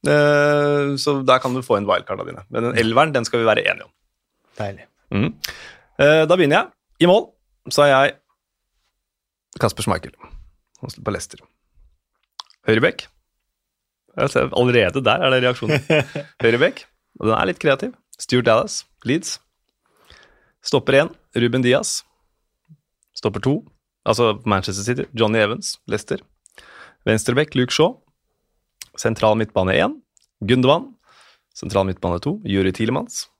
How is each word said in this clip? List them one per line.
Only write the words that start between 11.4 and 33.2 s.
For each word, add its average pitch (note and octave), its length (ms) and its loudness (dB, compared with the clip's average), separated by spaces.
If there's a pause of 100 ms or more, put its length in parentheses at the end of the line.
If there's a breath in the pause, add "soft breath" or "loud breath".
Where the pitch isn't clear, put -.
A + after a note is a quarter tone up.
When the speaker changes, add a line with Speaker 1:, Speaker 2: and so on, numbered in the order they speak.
Speaker 1:
Høyrebekk. - 400 0 (1080)
Jeg C3 140 0
ser, C3+ 220 0
allerede A#2+ 500 2
der A#2+ 200 0
er C3+ 80 2
det B2+ 120 2
reaksjonen. B2+ 380 -2 (300)
Speaker 2:
<laughs> - 320 -12
Speaker 1:
Høyrebekk. A#2+ 420 2 (320)
Og - 120 -2
den A2 80 2
er F#3+ 140 0
litt F3 100 -8
kreativ. D#3+ 320 0 (260)
Stuart B2 280 0
Dallas, A2+ 320 2 (260)
Leeds. - 340 -6 (1300 soft breath)
Stopper C3+ 300 0
en, D3+ 160 4 (240)
Ruben A#2+ 300 0
Dias. - 380 0 (1120)
Stopper G2+ 240 -4
to, C3 140 0 (520)
altså A2 360 2
Manchester G2 420 -2
City, B2 280 -4
Johnny A2 280 0
Evans, G#2+ 340 -4 (120)
Leicester. - 340 -8 (840 loud breath)
Venstrebekk, A#2+ 520 0
Luke B2+ 160 0
Shaw. F3+ 220 2 (1000)
Sentral A2 420 0
midtbane F#2+ 400 -2
en, A#3+ 180 0 (480)
Gundogan. C3 480 2 (680 soft breath)
Sentral F#2+ 300 -2
midtbane F2+ 340 -4
to, E3 200 -6
Yuri G2 320 -2
Tielemans. B2+ 520 -6 (140)